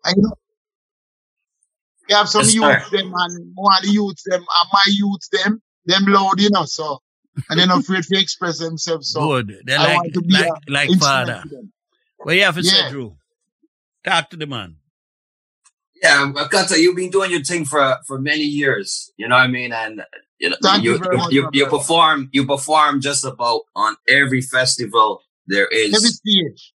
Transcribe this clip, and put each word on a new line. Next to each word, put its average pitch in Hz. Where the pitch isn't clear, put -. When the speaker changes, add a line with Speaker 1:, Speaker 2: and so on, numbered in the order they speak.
Speaker 1:
I 175
know 214
we 208
have 208
some 214
Speaker 2:
Yes, 214
Speaker 1:
youth 220
Speaker 2:
sir. 135
Speaker 1:
them 190
and 175
one 190
of 185
the 196
youth 202
them 180
and -
my 196
youth 202
them, 202
them 190
loud, 196
you 208
know. 180
So, 151
and 160
they're 180
not 180
afraid 185
to 190
express 170
themselves. 165
So 156
Speaker 3:
Good. 127
They're 135
Speaker 1:
I 180
Speaker 3:
like, 151
Speaker 1:
want -
to 180
be 170
Speaker 3:
like, 156
Speaker 1:
a 139
Speaker 3:
like 139
Speaker 1:
instrument 180
Speaker 3:
father. 107
Speaker 1:
to -
them. -
Speaker 3:
What 156
you 196
have 180
to 175
say, 190
Speaker 1:
Yeah. 170
Speaker 3:
Drew? 120
Talk 170
to 175
the 151
man. 98
Speaker 2:
Yeah, 143
Kata, 185
you've 180
been 185
doing 190
your 170
thing 170
for, 135
for 135
many 147
years. 139
You 110
know 123
what 127
I 123
mean? 123
And 110
you -
know, -
Speaker 1:
Thank 190
Speaker 2:
you, 117
Speaker 1:
you 175
very -
Speaker 2:
you, -
Speaker 1:
much, 123
Speaker 2:
you, 135
Speaker 1:
my 131
Speaker 2:
you 139
Speaker 1:
brother. 139
Speaker 2:
perform, 156
you 135
perform 143
just 139
about 117
on 107
every 131
festival 117
there 98
is. 110
Speaker 1:
Every 220
stage. 196